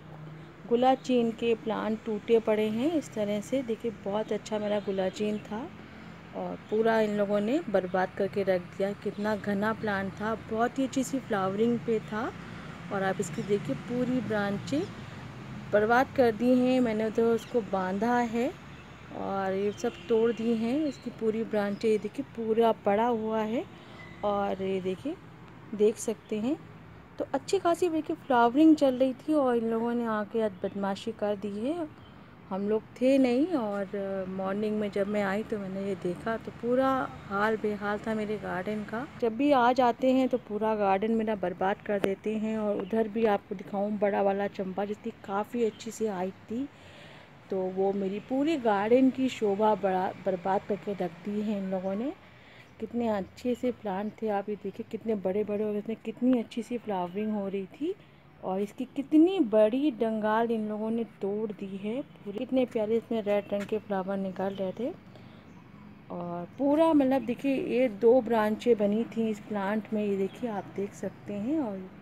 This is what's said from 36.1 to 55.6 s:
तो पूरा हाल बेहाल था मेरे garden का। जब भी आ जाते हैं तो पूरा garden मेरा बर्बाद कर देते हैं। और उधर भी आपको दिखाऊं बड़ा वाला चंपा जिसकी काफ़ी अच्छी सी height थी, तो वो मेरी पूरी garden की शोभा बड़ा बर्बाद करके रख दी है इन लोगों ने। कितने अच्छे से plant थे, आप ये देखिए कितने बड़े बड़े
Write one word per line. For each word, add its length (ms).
तो 140
पूरा 380
हाल 340
बेहाल 420
था 160
मेरे 220
garden 460
का। 220
जब 160
भी 140
आ 220
जाते 400
हैं 160
तो 100
पूरा 360
garden 360
मेरा 240
बर्बाद 460
कर 180
देते 360
हैं। 220
और 240
उधर 260
भी 200
आपको 280
दिखाऊं 420
बड़ा 240
वाला 280
चंपा 360
जिसकी 260
काफ़ी 380
अच्छी 280
सी 160
height 260
थी, 240
तो 120
वो 220
मेरी 260
पूरी 400
garden 500
की 200
शोभा 480
बड़ा 280
बर्बाद 440
करके 260
रख 160
दी 160
है 160
इन 140
लोगों 240
ने। 180
कितने 280
अच्छे 480
से 160
plant 400
थे, 80
आप 200
ये 60
देखिए 360
कितने 260
बड़े 260
बड़े 200